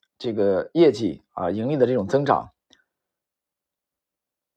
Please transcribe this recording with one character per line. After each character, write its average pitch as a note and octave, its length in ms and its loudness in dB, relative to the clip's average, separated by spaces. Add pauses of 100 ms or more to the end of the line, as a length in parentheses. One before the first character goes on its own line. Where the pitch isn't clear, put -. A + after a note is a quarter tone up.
(200)
这 A#2+ 120 -6
个 G2+ 420 0
业 D#3+ 180 6
绩 G#2 400 -6
啊， F#2 180 -4
盈 A2 200 -4
利 D#3 60 -2
的 B2 120 2
这 B2+ 80 -2
种 G2+ 120 -2
增 C#3 180 0
长， A2 260 0 (2000)